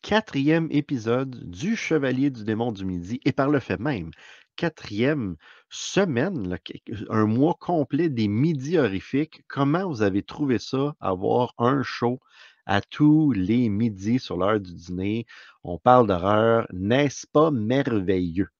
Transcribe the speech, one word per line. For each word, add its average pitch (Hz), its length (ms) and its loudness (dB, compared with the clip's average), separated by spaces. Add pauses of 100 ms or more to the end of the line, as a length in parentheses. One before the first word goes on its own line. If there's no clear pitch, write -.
quatrième 160 680 0
épisode 127 760 -2
du 95 280 -4
Chevalier 139 560 0
du 113 120 -12
Démon 110 280 -2
du 98 140 -8
Midi 92 380 -6
et 139 80 2
par 139 180 0
le 147 100 2
fait 92 200 -4
même, 113 300 -4 (460)
quatrième 113 800 -2 (340)
semaine, 151 800 -2
là, 90 80 -4
qu-, - 240 -16 (300)
un 110 160 4
mois 135 320 2
complet 160 500 0
des 113 180 0
Midis 143 520 0
Horrifiques. 127 680 -2
Comment 151 400 0
vous 120 140 -4
avez 98 220 2
trouvé 131 340 -2
ça, 139 420 -4
avoir 104 600 0
un 127 240 2
show 123 360 -4 (460)
à 98 160 0
tous 151 500 4
les 110 380 2
midis 104 480 0
sur 90 200 -6
l'heure 104 220 2
du 90 140 -8
dîner ? 92 540 -6 (360)
On 85 140 -8
parle 123 300 6
d'horreur, 107 680 2
n'est-ce 120 580 0
pas 156 200 4
merveilleux ? 101 1000 0 (100)